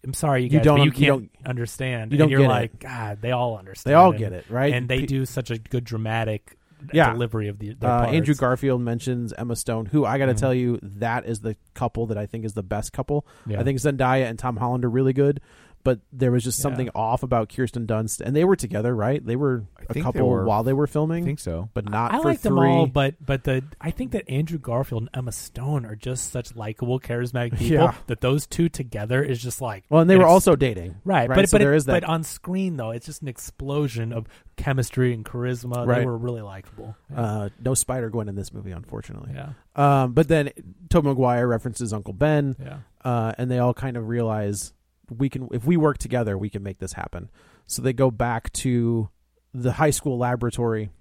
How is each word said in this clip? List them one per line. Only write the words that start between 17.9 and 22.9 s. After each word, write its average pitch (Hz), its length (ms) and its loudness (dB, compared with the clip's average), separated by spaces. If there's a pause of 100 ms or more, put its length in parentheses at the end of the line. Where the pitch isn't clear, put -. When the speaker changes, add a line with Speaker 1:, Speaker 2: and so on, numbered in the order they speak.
Speaker 2:
and 131 140 -4
they 156 80 4
were 185 140 4
together, 110 360 -2
right? 117 320 -2
They 117 120 -2
were 131 260 0 (140)
Speaker 3:
I - 120 -20
Speaker 2:
a - 40 -6
Speaker 3:
think - 0 -
they 151 80 -4
Speaker 2:
couple 127 280 0
Speaker 3:
were. 107 140 2
Speaker 2:
while 110 200 2
they 131 100 2
were 143 140 2
filming. 160 360 -2
Speaker 3:
I - 20 -4
think 160 140 -4
so. 87 340 -6
Speaker 2:
But 104 160 -6
not 113 240 -2
Speaker 1:
I 240 40 0
Speaker 2:
for 320 80 0
Speaker 1:
like - 160 2
Speaker 2:
three. - 80 0
Speaker 1:
them 185 100 4
all, 147 260 6
but, 139 300 0 (100)